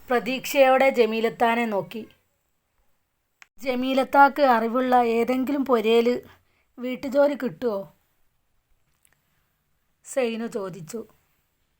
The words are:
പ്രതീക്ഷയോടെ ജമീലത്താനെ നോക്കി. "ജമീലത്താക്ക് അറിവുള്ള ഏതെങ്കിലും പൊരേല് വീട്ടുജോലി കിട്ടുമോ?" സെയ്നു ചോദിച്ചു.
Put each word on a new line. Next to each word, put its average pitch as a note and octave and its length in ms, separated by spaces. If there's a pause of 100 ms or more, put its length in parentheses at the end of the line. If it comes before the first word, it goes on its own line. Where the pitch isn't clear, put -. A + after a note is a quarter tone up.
പ്രതീക്ഷയോടെ C4 840
ജമീലത്താനെ A3+ 760
നോക്കി. G#3+ 360 (1600)
"ജമീലത്താക്ക് C4+ 840
അറിവുള്ള B3 600
ഏതെങ്കിലും B3 600
പൊരേല് A#3 500 (640)
വീട്ടുജോലി B3+ 640
കിട്ടുമോ?" A3 360 (2250)
സെയ്നു A#3 400
ചോദിച്ചു. G3 540 (800)